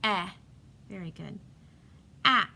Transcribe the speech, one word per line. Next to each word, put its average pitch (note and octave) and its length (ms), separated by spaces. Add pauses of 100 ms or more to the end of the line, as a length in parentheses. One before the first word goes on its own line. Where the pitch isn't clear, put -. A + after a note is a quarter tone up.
Eh. G3 240 (600)
Very F#3 220
good. D#3+ 280 (880)
At. B3+ 320